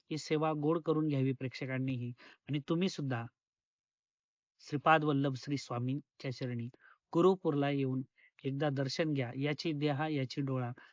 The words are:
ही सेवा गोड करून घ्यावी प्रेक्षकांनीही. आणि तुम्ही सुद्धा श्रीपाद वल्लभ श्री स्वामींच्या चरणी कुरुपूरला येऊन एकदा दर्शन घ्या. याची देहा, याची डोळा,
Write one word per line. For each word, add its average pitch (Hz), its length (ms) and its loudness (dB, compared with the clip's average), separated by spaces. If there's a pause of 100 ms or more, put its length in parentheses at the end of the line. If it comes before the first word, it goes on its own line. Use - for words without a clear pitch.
(100)
ही 156 80 -4
सेवा 156 400 0
गोड 156 240 2
करून 156 260 2
घ्यावी 135 260 2
प्रेक्षकांनीही. 131 800 -4 (360)
आणि 143 200 -2
तुम्ही 170 220 2
सुद्धा 131 340 -4 (1400)
श्रीपाद 156 380 4
वल्लभ 139 320 2
श्री 143 220 -4
स्वामींच्या 131 760 -4
चरणी 120 360 -6 (440)
कुरुपूरला 165 580 4
येऊन 131 320 0 (420)
एकदा 139 280 0
दर्शन 139 400 0
घ्या. 127 240 0
याची 147 380 -2
देहा, 147 340 0
याची 143 340 -2
डोळा, 127 280 -2 (220)